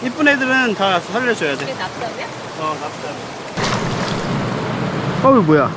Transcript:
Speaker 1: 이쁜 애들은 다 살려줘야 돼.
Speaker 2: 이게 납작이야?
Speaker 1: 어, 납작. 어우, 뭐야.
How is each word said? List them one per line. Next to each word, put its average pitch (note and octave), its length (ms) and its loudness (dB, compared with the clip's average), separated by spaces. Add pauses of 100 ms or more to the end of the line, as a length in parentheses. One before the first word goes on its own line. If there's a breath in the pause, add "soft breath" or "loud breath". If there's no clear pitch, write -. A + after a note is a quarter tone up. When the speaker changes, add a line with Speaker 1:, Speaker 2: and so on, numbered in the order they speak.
Speaker 1:
이쁜 D4 200 2
애들은 C4 460 4
다 F#3+ 260 2
살려줘야 F#3 560 0
돼. B2+ 100 -4
Speaker 2:
이게 C3+ 100 -4
납작이야? - 500 -8 (340)
Speaker 1:
어, D#3 220 -2
납작. D3 340 -8 (2000)
어우, C4 160 8
뭐야. D3 340 6